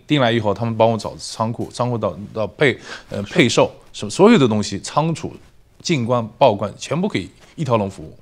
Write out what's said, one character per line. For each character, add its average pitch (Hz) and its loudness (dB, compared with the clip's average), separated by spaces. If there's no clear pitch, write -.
订 147 2
来 117 4
以 117 2
后 104 0
他 104 -4
们 113 -2
帮 113 6
我 113 0
找 90 -10
仓 113 -6
库， 117 -8
仓 123 -4
库 120 -2
到， 104 -4
到 110 -4
配， 131 0
呃， 104 -6
配 131 2
售， 131 2
什-， - -10
所 196 6
有 233 8
的 135 6
东 107 0
西， 98 -8
仓 160 -2
储， 92 -8
进 143 0
关、 117 -2
报 135 6
关 101 -6
全 147 -6
部 185 -2
可 - -6
以 90 -8
一 131 -6
条 123 2
龙 101 -2
服 90 -12
务。 78 -14